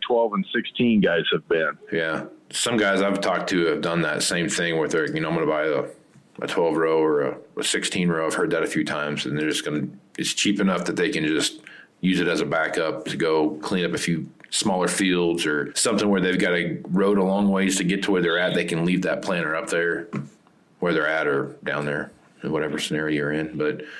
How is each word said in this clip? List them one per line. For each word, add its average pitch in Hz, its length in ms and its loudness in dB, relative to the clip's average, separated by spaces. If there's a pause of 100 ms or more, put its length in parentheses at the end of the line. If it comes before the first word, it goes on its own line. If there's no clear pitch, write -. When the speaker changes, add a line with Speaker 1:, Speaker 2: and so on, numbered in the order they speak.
Speaker 1:
twelve 117 280 4
and 95 100 0 (100)
sixteen 117 460 2
guys 85 220 4 (100)
have 82 160 -2
been. 80 240 2 (200)
Speaker 2:
Yeah. 80 320 -2 (260)
Some 120 260 -2
guys 98 240 4
I've 98 200 0
talked 87 300 0
to 87 160 2
have 76 140 0
done 85 220 0
that 76 200 -2
same 87 260 0
thing 85 300 -2
where 78 100 0
they're, 76 240 0
you 78 80 -4
know, 80 80 -2
"I'm 82 60 -2
gonna 80 120 0
buy 76 200 0
a, 71 180 0 (560)
a - 60 -4
twelve 82 300 0
row 80 260 2
or 76 200 2
a, 65 140 -2 (200)
a - 80 -4
sixteen 92 440 0
row." 80 180 0
I've 78 80 0
heard 87 160 0
that 82 120 2
a - 60 2
few - 160 -2
times, 73 420 -4
and 69 120 -2
they're 76 100 0
just - 160 -2
gonna, 76 240 -4 (300)
it's - 160 -4
cheap 101 260 0
enough 90 240 2
that 85 120 -2
they 87 140 2
can 78 160 -2
just 76 340 -2 (400)
use 90 200 2
it 85 80 2
as 80 120 2
a 73 60 0
backup 78 600 -2
to 78 100 -6
go 80 340 2 (120)
clean 90 220 -2
up 85 100 -2
a 76 40 -4
few 80 300 -2 (220)
smaller 92 380 0
fields 87 580 2
or 73 280 -2
something 104 360 2
where 98 100 4
they've 92 200 2
got 92 120 2
a 87 240 0 (140)
road 98 260 4
a 95 80 4
long 98 240 2
ways 95 300 2
to 95 60 0
get 95 180 0
to - 80 0
where 92 100 4
they're 85 180 2
at. 90 160 2
They 87 120 0
can 85 180 0
leave 90 180 2
that 80 200 -2
planter 82 340 -2
up 76 140 -4
there 85 380 0 (720)
where 175 120 0
they're 80 160 2
at - 180 0
or 69 380 -2
down 73 220 -4
there, 73 260 -4 (300)
in - 100 -4
whatever 76 260 -2
scenario 78 380 -2
you're 73 160 -2
in. 78 240 -4
But 76 260 -2 (180)